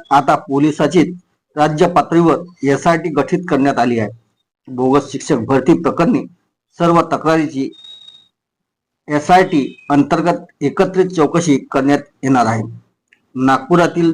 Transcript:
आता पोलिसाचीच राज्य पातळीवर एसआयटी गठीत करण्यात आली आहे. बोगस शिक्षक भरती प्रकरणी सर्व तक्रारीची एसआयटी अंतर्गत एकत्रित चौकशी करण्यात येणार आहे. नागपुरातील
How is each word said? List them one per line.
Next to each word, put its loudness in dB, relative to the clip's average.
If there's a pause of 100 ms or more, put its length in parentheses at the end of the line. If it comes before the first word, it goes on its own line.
(100)
आता 2
पोलिसाचीच 0 (420)
राज्य 2
पातळीवर 2 (200)
एसआयटी 0
गठीत -2 (100)
करण्यात 0
आली 0
आहे. -4 (580)
बोगस 0
शिक्षक -2
भरती 2
प्रकरणी 0 (560)
सर्व 2 (120)
तक्रारीची -2 (1400)
एसआयटी 2 (260)
अंतर्गत 0 (160)
एकत्रित 0
चौकशी 0 (160)
करण्यात 0 (200)
येणार 2
आहे. -2 (720)
नागपुरातील 2